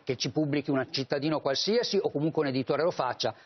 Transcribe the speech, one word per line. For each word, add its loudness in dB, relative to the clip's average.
che -2
ci -4
pubblichi 0
un 0
cittadino -2
qualsiasi 0
o 0
comunque 0
un 2
editore 0
lo 2
faccia -2